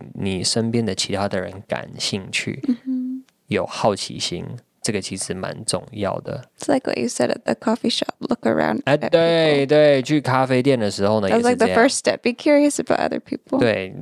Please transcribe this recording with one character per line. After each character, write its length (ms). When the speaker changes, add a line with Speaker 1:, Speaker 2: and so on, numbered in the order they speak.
Speaker 1:
你 300
身 280
边 140
的 100
其 180
他 140
的 120
人 280
感 220
兴 320
趣， 360
Speaker 2:
嗯 180
哼。 380
Speaker 1:
有 180
好 300
奇 220
心， 260
这 100
个 80
其 160
实 180
蛮 320
重 260
要 300
的。 360
Speaker 2:
It's 160
like 160
what 80
you 100
said 220
at 140
the 100
coffee 400
shop, 260
look 280
around 380
Speaker 1:
哎， 120
Speaker 2:
at 40
people. 80
Speaker 1:
对， 580
对， 340
去 180
咖 260
啡 180
店 160
的 100
时 160
候 140
呢， 100
Speaker 2:
That's 180
like 100
the 100
Speaker 1:
也 60
是 20
这 0
样。 20
Speaker 2:
first 220
step. 200
Be 120
curious 460
about 220
other 200
people. 400
Speaker 1:
对， 420